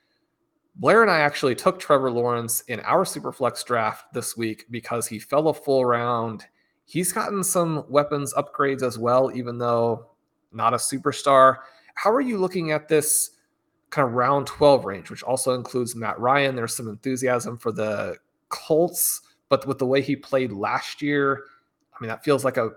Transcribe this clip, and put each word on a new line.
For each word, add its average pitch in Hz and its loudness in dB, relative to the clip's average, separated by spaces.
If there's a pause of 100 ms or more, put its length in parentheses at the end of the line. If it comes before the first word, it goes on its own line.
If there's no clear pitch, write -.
(760)
Blair 190 4
and 208 4
I 165 4
actually 143 0
took 185 0
Trevor 135 2
Lawrence 120 -2
in 113 -8
our 143 2
Superflex 123 -4
draft 110 -4
this 120 -6
week 110 -6
because 117 -6
he 107 -10
fell 151 0
a 143 2
full 135 0
round. 117 -2 (400)
He's 170 -4
gotten 202 -4
some 165 0
weapons 143 0
upgrades 139 -2
as 117 -2
well, 123 4
even 120 -8
though 117 0 (440)
not 110 0
a 123 0
superstar. 131 4 (360)
How - 0
are 262 2
you 240 -2
looking 185 -2
at 151 -2
this - 2 (580)
kind 139 0
of 117 -6
round 131 2
twelve 139 4
range, 95 -8
which - -14
also 127 -2
includes 123 -4
Matt 113 -6
Ryan? 135 2
There's 117 -6
some 117 -8
enthusiasm 120 -2
for 117 -4
the 107 -4 (320)
Colts, - 0 (300)
but 131 0
with 135 -4
the 131 0
way 135 2
he 135 -2
played 131 -4
last 107 -6
year, 143 0 (500)
I - -20
mean, 113 -10
that - -10
feels 135 2
like 123 0
a, 113 0